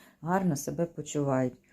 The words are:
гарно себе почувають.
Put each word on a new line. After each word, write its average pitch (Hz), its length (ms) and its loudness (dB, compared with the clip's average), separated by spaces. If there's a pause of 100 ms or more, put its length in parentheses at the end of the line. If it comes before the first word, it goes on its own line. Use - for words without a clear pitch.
(220)
гарно 175 340 2
себе 156 300 -2
почувають. 139 680 0 (200)